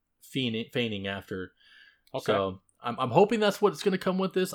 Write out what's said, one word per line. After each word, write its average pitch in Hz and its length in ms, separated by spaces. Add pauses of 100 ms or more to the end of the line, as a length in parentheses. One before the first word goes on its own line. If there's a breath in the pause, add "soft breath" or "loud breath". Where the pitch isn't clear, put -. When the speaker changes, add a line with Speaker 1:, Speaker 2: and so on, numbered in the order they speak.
(220)
Speaker 1:
fiending, 117 500
feigning 107 340
after. 98 460 (640 soft breath)
Speaker 2:
Okay. - 180
Speaker 1:
So 95 300 (200)
I'm, 120 160
I'm 127 120
hoping 208 300
that's 208 200
what's 180 220
gonna 190 160
come 185 200
with 190 160
this. 185 200